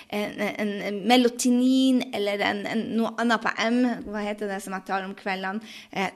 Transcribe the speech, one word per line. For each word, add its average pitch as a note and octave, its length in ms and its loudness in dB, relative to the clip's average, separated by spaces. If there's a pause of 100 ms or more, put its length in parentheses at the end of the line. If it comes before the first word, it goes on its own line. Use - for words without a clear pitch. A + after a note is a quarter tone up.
(120)
en, G#3 320 -4
en, G#3 280 -2 (180)
en G#3 80 -4 (100)
melatonin B3+ 920 6 (120)
eller G3+ 300 0
en, G3+ 240 0
en, A3 140 0 (160)
noe A3+ 240 0
annet A#3 180 2
på A3 120 -2 (120)
M, A#3+ 160 2 (320)
hva G#3 140 -4
heter G#3 260 -4
det G3 80 -6
som F#3+ 160 -8
jeg F#3 140 -10
tar F#3+ 160 -2
om G3 100 -8
kveldene, F#3+ 480 -6 (260)
eh, - 260 -2